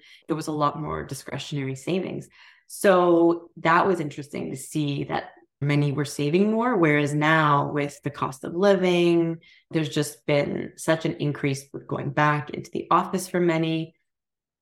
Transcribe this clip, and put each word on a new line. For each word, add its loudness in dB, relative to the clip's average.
there -2
was -8
a -4
lot 0
more -6
discretionary -8
savings. -6
So 4
that 4
was 2
interesting -8
to -8
see -4
that -4
many 2
were -2
saving 0
more, 0
whereas 4
now 4
with -4
the -6
cost -8
of -8
living, 2
there's -2
just -4
been -2
such 0
an -2
increase -4
with -14
going -6
back 2
into -12
the -6
office 0
for -2
many. 0